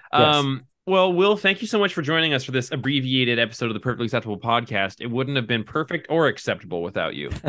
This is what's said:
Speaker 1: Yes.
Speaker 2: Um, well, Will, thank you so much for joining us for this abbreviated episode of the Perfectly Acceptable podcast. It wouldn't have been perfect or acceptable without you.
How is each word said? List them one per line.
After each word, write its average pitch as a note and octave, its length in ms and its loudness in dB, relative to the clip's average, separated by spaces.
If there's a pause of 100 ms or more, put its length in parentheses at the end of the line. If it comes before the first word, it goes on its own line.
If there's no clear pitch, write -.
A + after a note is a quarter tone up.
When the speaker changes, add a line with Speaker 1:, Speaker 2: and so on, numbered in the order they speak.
(140)
Speaker 1:
Yes. D3+ 220 4
Speaker 2:
Um, C3+ 300 -2 (220)
well, F#3 260 4
Will, G3+ 240 4
thank G3 240 0
you A3 60 -6
so A3 100 0
much G3 160 2
for E3+ 80 -4
joining D#3+ 320 0
us B2+ 100 0
for - 80 -10
this B2+ 200 -2
abbreviated C3 680 2
episode A#2 300 0
of A2 80 -2
the G#2 40 -4
Perfectly A#2+ 260 -2
Acceptable A2 340 -2
podcast. A#2 600 0
It A#2+ 120 -6
wouldn't B2+ 260 -2
have A#2+ 80 -2
been A2+ 180 -2
perfect D#3 460 -4
or D#3+ 180 4
acceptable F2+ 540 -4
without E2+ 320 -4
you. C#2 160 -8 (200)